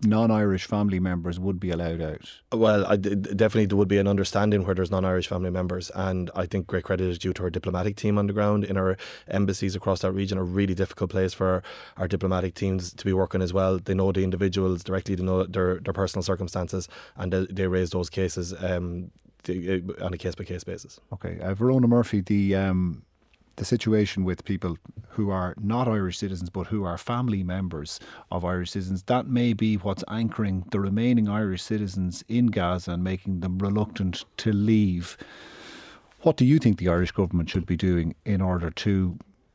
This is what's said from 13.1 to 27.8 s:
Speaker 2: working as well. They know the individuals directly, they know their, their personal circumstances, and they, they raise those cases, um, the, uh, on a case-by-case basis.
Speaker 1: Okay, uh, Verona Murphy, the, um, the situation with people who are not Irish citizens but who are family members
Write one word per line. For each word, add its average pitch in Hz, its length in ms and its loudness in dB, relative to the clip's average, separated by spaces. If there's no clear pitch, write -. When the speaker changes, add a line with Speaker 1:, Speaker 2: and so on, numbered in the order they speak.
Speaker 2:
working 92 280 2
as 90 120 -2
well. 95 260 2
They 95 140 -4
know 95 180 2
the 95 120 0
individuals 92 600 0
directly, 92 320 -2
they 90 80 -2
know 92 200 2
their, 92 360 0
their 98 140 -4
personal 95 300 -2
circumstances, 90 640 -4
and 90 160 -6
they, 95 140 2
they 95 220 -2
raise 92 240 0
those 90 180 -2
cases, 92 440 -4
um, 90 480 -4
the, 90 400 -2
uh, 92 60 -4
on 90 80 -4
a 87 40 -6
case-by-case 90 460 -6
basis. - 360 -12
Speaker 1:
Okay, 85 260 -8
uh, 95 140 -4
Verona 123 340 4
Murphy, 117 340 4
the, 98 340 2
um, 92 480 2
the 110 80 -4
situation 107 580 2
with 92 220 -2
people 87 320 -2
who 101 200 -2
are 92 320 -2
not 117 260 0
Irish 98 300 0
citizens 92 320 -6
but 90 180 -6
who 104 180 -2
are 85 120 -4
family 120 460 -2
members 87 560 -6